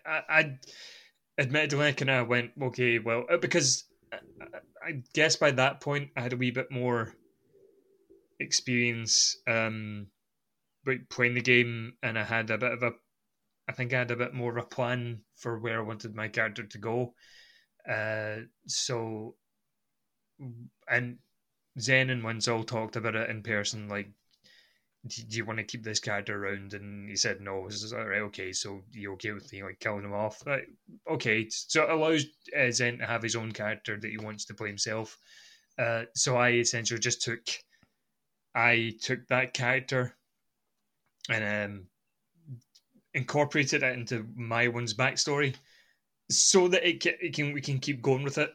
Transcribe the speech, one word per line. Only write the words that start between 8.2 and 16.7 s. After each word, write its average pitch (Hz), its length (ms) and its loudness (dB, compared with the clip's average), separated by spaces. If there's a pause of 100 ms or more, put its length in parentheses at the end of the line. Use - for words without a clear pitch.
experience, 120 1000 0 (100)
um, 110 600 -2 (800)
like, 127 240 -2
playing 120 260 4
the 123 60 0
game, 120 520 4 (100)
and 113 160 0
I 104 40 2
had 113 280 0
a 110 60 2
bit 120 160 0
of 120 100 -4
a, 120 80 2 (760)
I 120 40 -8
think 123 220 -4
I 127 60 4
had 120 120 0
a 117 40 -2
bit 123 180 -2
more 120 180 -2
of 117 120 -2
a - 40 -12
plan 120 540 -2 (140)
for 117 240 -6
where 113 200 -2
I 110 40 -2
wanted 107 320 -8
my 110 120 -4
character 110 360 -2
to 104 140 -14